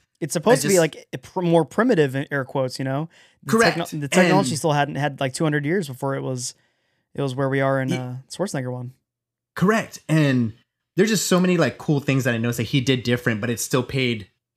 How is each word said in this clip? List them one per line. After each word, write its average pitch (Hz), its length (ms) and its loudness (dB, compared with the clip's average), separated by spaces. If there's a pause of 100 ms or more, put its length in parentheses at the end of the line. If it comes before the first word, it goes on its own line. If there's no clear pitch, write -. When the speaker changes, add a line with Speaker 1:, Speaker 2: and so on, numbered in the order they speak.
(200)
Speaker 1:
It's 156 140 -6
supposed 220 260 4
Speaker 2:
I - 40 -4
Speaker 1:
to - 60 -2
be, 202 60 4
Speaker 2:
just 180 40 6
Speaker 1:
like, - 420 -2
pr-, - 200 -8
more 170 240 4
primitive, 165 500 2
in 143 160 -4
air 139 140 -2
quotes, 131 340 -4
you 135 60 -4
know? 139 220 -4 (360)
The 139 80 -8
Speaker 2:
Correct. 220 260 4
Speaker 1:
techno-, 165 220 -6
the 143 80 -6
technology 156 440 4
Speaker 2:
And - 60 -2
Speaker 1:
still 160 160 0
hadn't 147 220 0
had, 143 240 -2
like, 135 140 -2
two 165 100 -2
hundred 147 220 0
years 170 220 -2
before 135 280 -6
it 139 60 -6
was, 131 340 -6 (580)
it - 80 -6
was 131 140 -4
where 135 140 0
we 135 120 0
are 135 200 2
in, 127 80 -2
Speaker 2:
Ye- 127 80 -2
Speaker 1:
uh, 127 160 -8 (180)
Schwarzenegger 135 400 -6
one. 123 220 -10 (640)
Speaker 2:
Correct. 208 440 0 (100)
And 135 440 2 (420)
there's 208 140 4
just 214 180 0
so 180 120 4
many, 180 180 2
like, 135 200 2
cool 147 220 0
things 135 240 0
that 123 100 0
I 117 40 -2
noticed 120 200 -2
that 120 60 -2
he 135 180 0
did 123 220 0
different, 120 380 0
but 113 80 -4
it 117 100 -4
still 127 240 -2
paid 120 440 -4 (300)